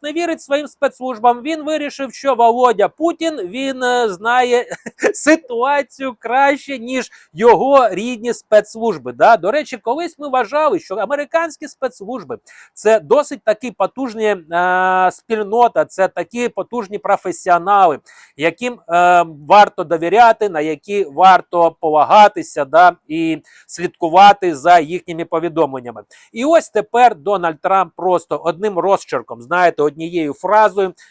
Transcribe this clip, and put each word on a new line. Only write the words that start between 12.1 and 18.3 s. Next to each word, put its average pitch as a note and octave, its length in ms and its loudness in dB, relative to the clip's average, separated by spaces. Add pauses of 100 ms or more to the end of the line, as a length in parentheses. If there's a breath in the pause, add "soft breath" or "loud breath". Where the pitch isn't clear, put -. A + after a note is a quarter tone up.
це G#3+ 260 2
досить A#3 440 -2
таки A3 280 -4
потужні, G#3+ 640 -4 (160)
е, F#3 600 0
спільнота, G#3+ 720 -2
це F#3 240 -2
такі A#3 400 -8
потужні G3+ 500 -10
професіонали, F3+ 1000 0 (380 soft breath)